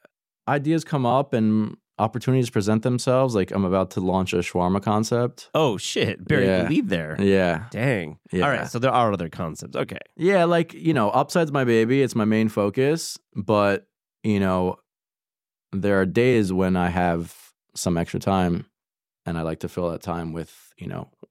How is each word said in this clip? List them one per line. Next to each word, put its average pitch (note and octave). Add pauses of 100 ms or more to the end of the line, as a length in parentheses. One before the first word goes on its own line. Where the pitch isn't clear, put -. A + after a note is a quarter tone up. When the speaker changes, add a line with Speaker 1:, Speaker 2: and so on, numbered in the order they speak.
(480)
Speaker 1:
ideas D3
come C3+
up C3
and A2 (200)
opportunities A#2
present A2
themselves. B2+
Like, F#2
I'm G2
about F#2
to -
launch F#2
a F2+
shawarma F2+
concept. A2+
Speaker 2:
Oh, C#3+
shit. -
Buried C#3
Speaker 1:
Yeah. F#2
Speaker 2:
the F2
lead C4
there. D#2+
Speaker 1:
Yeah. F#2+
Speaker 2:
Dang. G2+ (140)
Speaker 1:
Yeah. F3+
Speaker 2:
All C#3+
right. -
So A#2+
there B2+
are A#2
other F2
concepts. D#2
Okay. - (180)
Speaker 1:
Yeah, F3+
like, E3+
you D#3+
know, G#2+
Upside's D3
my C3+
baby. A#2
It's B2+
my G#2+
main A2
focus. C3 (160)
But, G2+ (360)
you G#2
know, F#2 (960)
there G2
are F#2+
days A2
when F#2
I F2
have E2+ (380)
some F2
extra E2+
time F2+ (600)
and E2+
I E2
like D#2+
to F2
fill F2
that E2
time E2+
with, -
you E2+
know, F2 (240)